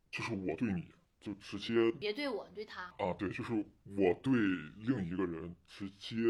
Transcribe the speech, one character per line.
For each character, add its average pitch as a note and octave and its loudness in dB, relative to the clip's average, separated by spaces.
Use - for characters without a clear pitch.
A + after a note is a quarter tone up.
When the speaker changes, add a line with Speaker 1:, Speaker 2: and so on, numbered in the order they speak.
Speaker 1:
就 - -8
是 A#2 -4
我 G#2 -2
对 - 0
你， E2+ -4
就 G#2 -6
直 - -10
接。 A2+ 4
Speaker 2:
别 G#3 -4
对 C#4+ -2
我， G#3+ -4
你 - -20
对 G#3+ -10
他。 F#3 -14
Speaker 1:
啊， F#2 2
对， F#2+ -2
就 G2+ -6
是 A#2 -4
我 G2 2
对 C3+ 4
另 A2 0
一 E2+ -4
个 F#2 2
人 E2+ -4
直 - -10
接 G2+ -10